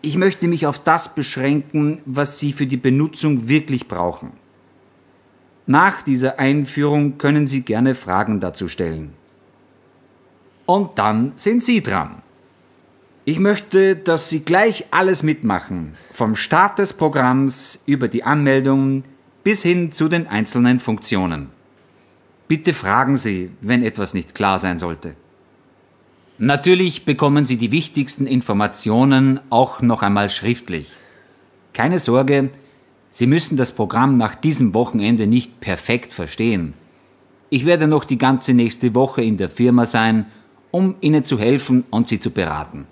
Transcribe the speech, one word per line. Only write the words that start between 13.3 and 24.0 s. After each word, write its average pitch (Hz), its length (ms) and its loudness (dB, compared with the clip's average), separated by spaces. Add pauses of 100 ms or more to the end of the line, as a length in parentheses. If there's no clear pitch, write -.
möchte, 190 580 2
dass 160 320 -2
Sie 160 100 -2
gleich 185 500 2
alles 180 320 2
mitmachen, 92 760 -4 (160)
vom 110 240 0
Start 190 440 0
des 196 140 -2
Programms 135 920 0
über 135 220 0
die 107 160 -4
Anmeldung 135 800 2 (400)
bis 202 180 0
hin 170 300 0
zu 156 160 -2
den 170 200 -2
einzelnen 120 520 2
Funktionen. 92 680 -4 (960)
Bitte 160 280 0
fragen 123 420 2
Sie, 92 360 -4 (100)
wenn 123 220 2
etwas 110 300 -4